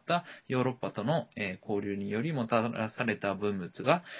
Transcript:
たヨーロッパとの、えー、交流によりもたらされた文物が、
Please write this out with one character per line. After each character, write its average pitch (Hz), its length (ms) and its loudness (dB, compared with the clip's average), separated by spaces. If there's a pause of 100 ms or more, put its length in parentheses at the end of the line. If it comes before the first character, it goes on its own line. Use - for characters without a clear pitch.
た 170 160 2 (240)
ヨ 127 140 2
ー - 40 4
ロ 127 80 2
ッ - 20 -12
パ 95 160 -4
と 104 120 -4
の、 151 220 0 (100)
え 95 240 -4
ー、 - 80 -14
交 107 140 0
流 101 140 -2
に 101 160 -4
よ 107 100 0
り 160 100 -2
も 127 140 -2
た 117 120 4
ら 110 340 0
さ 123 140 -4
れ 110 100 2
た 101 180 0
文 101 240 -2
物 87 240 -8
が、 165 220 4 (160)